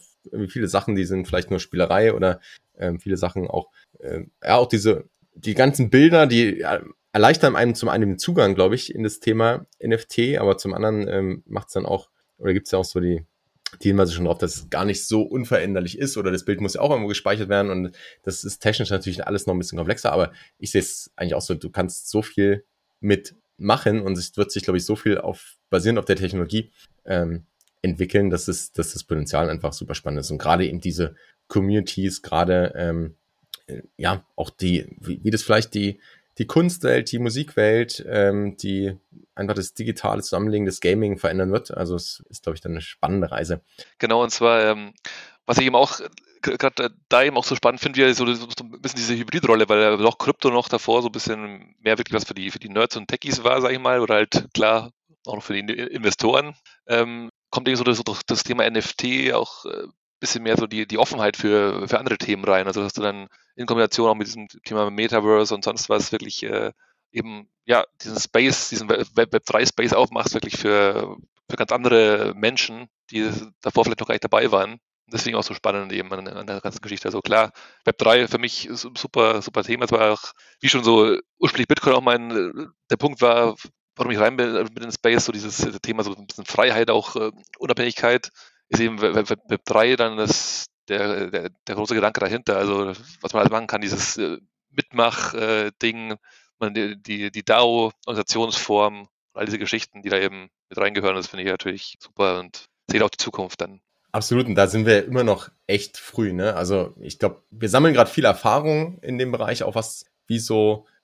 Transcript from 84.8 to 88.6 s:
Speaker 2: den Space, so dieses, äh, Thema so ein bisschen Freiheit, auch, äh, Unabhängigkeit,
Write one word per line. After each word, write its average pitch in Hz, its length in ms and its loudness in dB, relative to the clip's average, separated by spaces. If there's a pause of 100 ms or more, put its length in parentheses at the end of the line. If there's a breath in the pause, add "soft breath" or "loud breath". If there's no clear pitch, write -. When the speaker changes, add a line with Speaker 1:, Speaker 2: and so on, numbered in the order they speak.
Speaker 2:
den 117 80 -10
Space, 117 340 2
so 123 60 -2
dieses, 107 340 -6
äh, 101 140 -8
Thema 110 240 -4
so 98 100 -6
ein 101 140 -16
bisschen - 180 -16
Freiheit, 113 440 2
auch, 110 260 0
äh, 110 160 -4 (260)
Unabhängigkeit, 120 720 0 (420 soft breath)